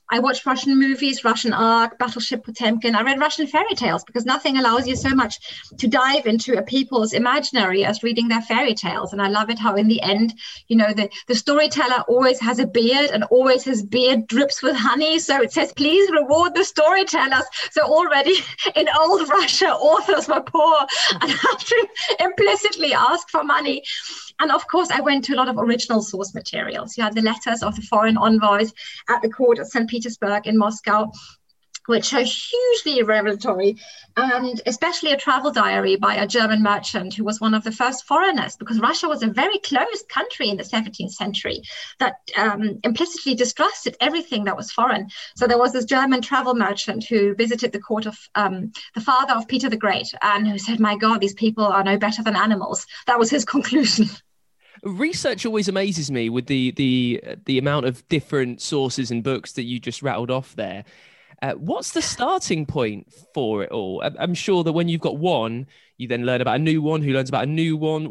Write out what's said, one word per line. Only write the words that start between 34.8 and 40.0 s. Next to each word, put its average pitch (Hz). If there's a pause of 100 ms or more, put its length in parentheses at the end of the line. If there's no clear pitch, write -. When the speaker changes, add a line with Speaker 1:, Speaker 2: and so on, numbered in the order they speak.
Speaker 1:
a 277
travel 277
diary 196
by 202
a 202
German 214
merchant 202
who 214
was 214
one 220
of 220
the 220
first 254
foreigners, 311
because 220
Russia 302
was 285
a 220
very 311
closed 381